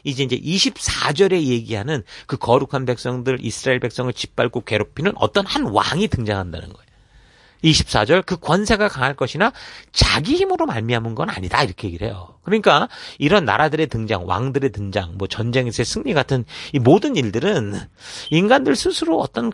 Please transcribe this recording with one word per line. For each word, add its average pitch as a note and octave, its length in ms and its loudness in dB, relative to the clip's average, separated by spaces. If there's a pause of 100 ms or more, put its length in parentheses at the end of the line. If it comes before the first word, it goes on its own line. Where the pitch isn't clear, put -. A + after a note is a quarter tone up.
이제, C#3 180 -2
이제 B2 140 0
이십사 - 800 -2
절에 F#3 280 4
얘기하는 A#2 600 -2 (240)
그 B2+ 100 -6
거룩한 C3 480 2
백성들, B2 560 -2
이스라엘 B2+ 400 -2
백성을 B2 320 -4
짓밟고 - 520 -4
괴롭히는 A2 520 -2
어떤 - 300 0
한 D4 180 -2
왕이 D3+ 440 0
등장한다는 F#2 600 -4
거예요. - 180 -20 (760)
이십사 C#3+ 420 4
절, E3 180 4
"그 F3+ 140 -4
권세가 G3+ 520 0
강할 C#3 260 -2
것이나 D#3 360 -2 (400)
자기 F#3+ 460 2
힘으로 F4+ 300 0
말미암은 A#2 480 -2
건 D3+ 160 -4
아니다." F#2+ 340 0
이렇게 G2+ 240 -6
얘기를 E2+ 180 -6
해요. G2+ 380 -10
그러니까 G3 440 4 (300)
이런 D#3+ 280 4
나라들의 C#3+ 420 2
등장, G#2+ 380 -2
왕들의 B2+ 460 0
등장, F#2+ 440 -4
뭐 F#2+ 100 -4
전쟁에서의 A#2+ 600 -2
승리 A#3 260 -4
같은 C3+ 320 0 (300)
이 D3 40 4
모든 G3+ 380 6
일들은 A#2+ 580 0 (560)
인간들 B3+ 460 4
스스로 D#4+ 420 -2
어떤 A#3 340 -4